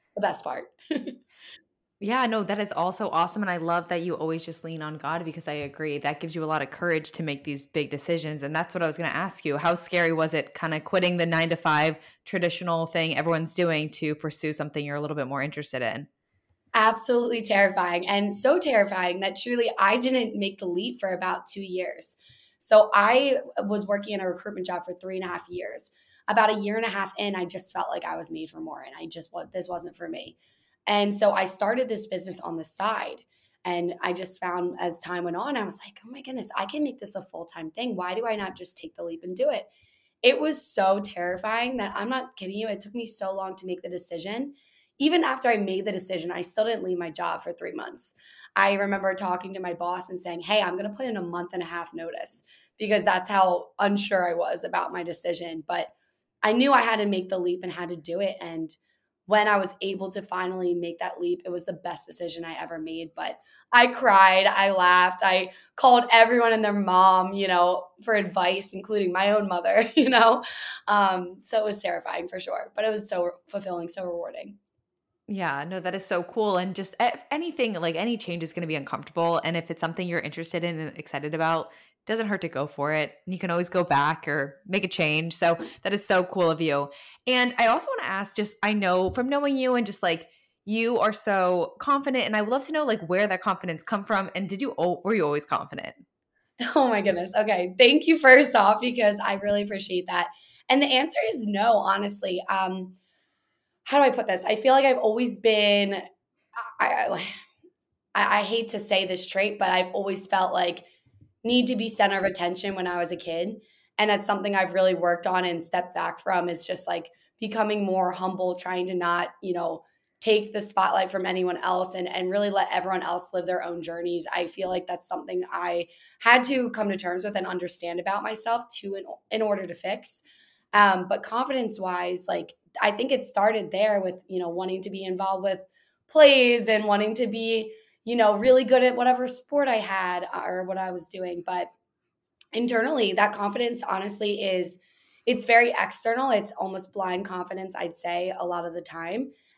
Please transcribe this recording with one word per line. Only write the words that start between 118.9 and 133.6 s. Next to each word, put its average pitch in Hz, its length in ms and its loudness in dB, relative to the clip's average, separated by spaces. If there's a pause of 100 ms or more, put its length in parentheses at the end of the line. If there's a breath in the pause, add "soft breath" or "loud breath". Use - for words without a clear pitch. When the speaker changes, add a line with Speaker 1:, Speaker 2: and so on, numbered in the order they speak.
Speaker 1:
not, 175 360 0 (120)
you 185 120 -4
know, 170 300 -4 (380 soft breath)
take 208 320 2
the 208 80 -4
spotlight 190 480 2
from 190 160 -4
anyone 180 320 0
else 185 380 -2
and, 180 120 -4
and 180 220 -4
really 202 220 0
let 196 200 2
everyone 185 300 -2
else 180 320 -4
live 180 140 -2
their 180 160 -2
own 170 180 -8
journeys. 170 500 -6
I 175 160 -2
feel 185 220 -6
like 185 160 -4
that's 180 220 -8
something 180 440 -6
I 175 360 -4 (320 soft breath)
had 247 240 8
to 254 260 0
come 220 200 -2
to 190 80 -2
terms 180 260 -4
with 208 120 -6
and 185 120 -2
understand 175 520 -6
about 196 220 -2
myself 208 480 -4
too 196 260 -8
in, 196 100 -12 (260)
in 220 100 -2
order 202 240 0
to 170 80 -12
fix. - 480 -8 (520 soft breath)
Um, 190 340 6
but 190 160 -2
confidence-wise, 202 1040 -4
like, 175 260 -6 (280)
I 208 100 4
think 240 200 -4
it 254 120 0
started 208 480 0